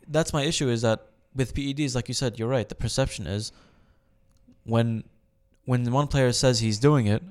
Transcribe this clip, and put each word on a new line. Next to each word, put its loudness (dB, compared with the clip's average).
that's 0
my 0
issue 0
is 0
that 2
with -2
P -4
E -2
Ds, -2
like -2
you -6
said, -2
you're -4
right. 0
The -14
perception -4
is -6
when, 0
when 0
one 2
player 4
says 2
he's 0
doing 4
it, 0